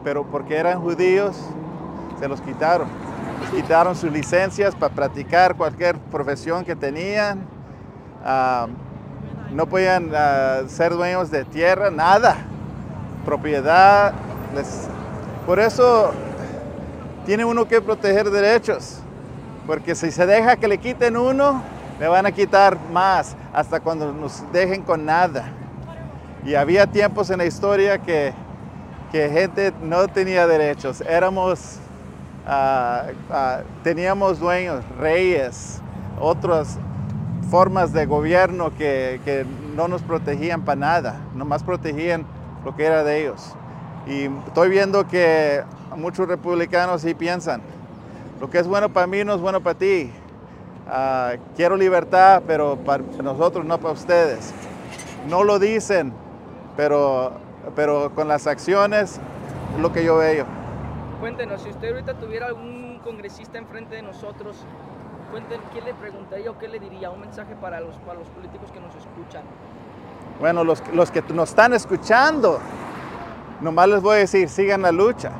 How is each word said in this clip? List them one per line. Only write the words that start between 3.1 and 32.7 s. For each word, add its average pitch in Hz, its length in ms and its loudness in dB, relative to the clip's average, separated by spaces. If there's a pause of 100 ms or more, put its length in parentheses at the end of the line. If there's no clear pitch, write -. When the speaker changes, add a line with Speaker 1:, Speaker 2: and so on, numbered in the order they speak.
Speaker 1:
Les 156 220 -4
quitaron 170 320 4
sus 165 160 -4
licencias 185 640 0
para 151 180 0
practicar 143 640 2
cualquier 165 420 0
profesión 143 680 -4
que 170 100 -6
tenían. 190 680 -4 (800)
Ah, 127 440 0 (840)
no 156 140 0
podían, 185 480 2
ah, 139 540 4
ser 165 240 2
dueños 180 400 0
de 139 140 0
tierra, 175 440 2
nada. 185 460 6 (920)
Propiedad. 165 880 6 (400)
Les, - 340 -6 (600)
por 180 120 4
eso 226 520 6 (1120)
tiene 214 200 2
uno 233 200 2
que 226 160 4
proteger 208 480 2
derechos, 202 680 2 (680)
porque 160 300 -2
si 160 160 -2
se 175 140 4
deja 220 320 6
que 220 100 0
le 202 120 2
quiten 240 360 0
uno, 269 460 2 (360)
le 147 120 0
van 185 160 6
a 202 80 4
quitar 196 440 6 (140)
más, 180 460 2 (160)
hasta 151 260 0
cuando 156 320 -4
nos 147 400 -10
dejen 185 300 0
con 160 240 -2
nada. 156 400 2 (1000)
Y 143 120 0
había 170 320 6
tiempos 202 420 0
en 190 80 0
la 175 80 0
historia 196 540 2
que, 147 340 0 (800)
que 151 180 2
gente 185 520 2
no 170 260 2
tenía 185 400 4
derechos. 147 540 2
Éramos, 185 760 0 (680)
ah, 135 560 0 (260)